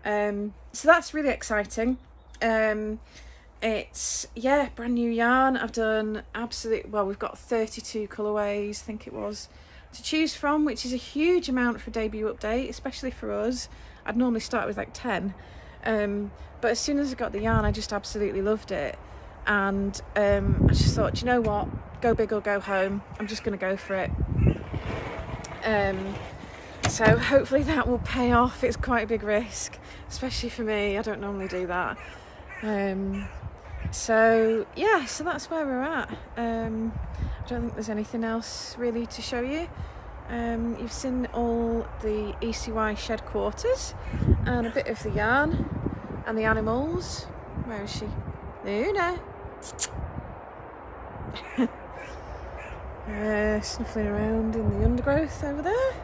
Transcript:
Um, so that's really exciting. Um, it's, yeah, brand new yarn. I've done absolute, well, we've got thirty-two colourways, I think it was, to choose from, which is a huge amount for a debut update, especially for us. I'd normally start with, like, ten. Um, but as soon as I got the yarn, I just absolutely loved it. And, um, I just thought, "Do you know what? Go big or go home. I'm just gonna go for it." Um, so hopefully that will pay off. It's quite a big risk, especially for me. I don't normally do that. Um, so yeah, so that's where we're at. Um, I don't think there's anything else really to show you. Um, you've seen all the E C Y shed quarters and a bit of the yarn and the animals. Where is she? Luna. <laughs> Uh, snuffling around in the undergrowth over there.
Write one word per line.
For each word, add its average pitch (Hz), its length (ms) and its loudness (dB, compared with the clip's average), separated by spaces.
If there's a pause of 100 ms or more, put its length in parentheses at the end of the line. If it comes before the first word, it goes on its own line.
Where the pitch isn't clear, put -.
Um, 208 500 0 (200)
so - 140 0
that's 339 260 8
really 294 160 2
exciting. 226 680 0 (440)
Um, 220 580 2 (640)
it's, - 760 -2
yeah, 262 400 2
brand 240 180 -2
new 240 160 2
yarn. 247 480 4
I've 220 140 -2
done 220 520 0 (120)
absolute, 226 540 -2
well, 208 180 0
we've 202 100 -4
got - 220 -6
thirty-two 220 680 -2
colourways, 208 760 -2
I - 40 -14
think 214 220 -10
it - 60 -14
was, 208 360 -6 (440)
to - 100 -16
choose 311 320 2
from, 302 280 2
which 262 220 0
is 247 80 -2
a 254 40 -2
huge 320 520 2
amount 247 320 2
for - 80 -10
a 220 40 -10
debut 214 380 0
update, 240 380 -2
especially 262 400 -6
for 214 220 -6
us. 226 360 -2 (380)
I'd 214 100 -2
normally 240 240 4
start 220 280 -2
with, 208 100 -4
like, - 160 -6
ten. 190 400 -2 (500)
Um, 208 480 0 (300)
but 233 100 4
as 233 80 2
soon 294 180 0
as 285 140 0
I 254 40 -4
got - 180 -4
the 202 80 -2
yarn, 220 240 4
I 214 60 4
just 214 200 -4
absolutely 202 500 -2
loved 214 300 0
it. 151 260 -4 (480)
And, 196 540 2 (160)
um, 202 540 6
I - 40 8
just - 220 6
thought, 214 200 2
"Do - 60 -2
you 233 40 -4
know 247 160 4
what? 208 260 0 (320)
Go 233 140 4
big 220 180 2
or 208 80 0
go 202 200 0
home. 196 420 0 (180)
I'm 214 80 -4
just 208 160 -6
gonna 202 140 -2
go 190 180 0
for 196 200 -4
it." 185 160 0 (1500)
Um, 196 500 2 (720)
so 226 300 8
hopefully 277 460 6
that 285 240 4
will 247 120 4
pay 240 320 2
off. 240 320 6
It's 240 140 2
quite 233 260 2
a 220 40 -4
big 214 160 0
risk, 214 540 0 (300)
especially - 420 -4
for 240 120 -8
me. 208 360 2
I 208 40 0
don't 208 180 -4
normally 196 280 -4
do 180 200 -2
that. 175 300 0 (640)
Um, 196 640 0 (640)
so 226 760 6 (100)
yeah, 349 300 4
so 311 200 -6
that's 330 240 -4
where 320 160 0
we're 254 160 0
at. 294 280 -2 (280)
Um, 226 600 -2 (460)
I - 60 -10
don't 240 120 -2
think 233 120 -2
there's 214 160 -6
anything 214 340 -2
else 226 540 -4
really 233 280 0
to 233 160 -10
show 240 200 -2
you. 302 260 -2 (640)
Um, 233 480 -2
you've 233 140 -6
seen 254 360 -2
all 233 600 0 (140)
the 214 400 -2
E 233 100 -2
C - 180 -6
Y 220 260 0
shed 220 300 -4
quarters 214 680 0 (520)
and 240 220 2
a - 20 -2
bit - 180 0
of 226 160 -4
the 214 80 -2
yarn 247 580 4 (560)
and 220 120 -2
the 220 60 0
animals. 226 800 0 (400)
Where 214 200 -6
is 202 120 -6
she? 208 140 -4 (560)
Luna. 349 540 0 (2500)
<laughs> 254 120 2 (1400)
Uh, 214 540 2
snuffling 220 440 -4
around 220 480 2
in 220 160 2
the 202 140 2
undergrowth 277 580 4
over 294 200 -2
there. 494 320 2 (100)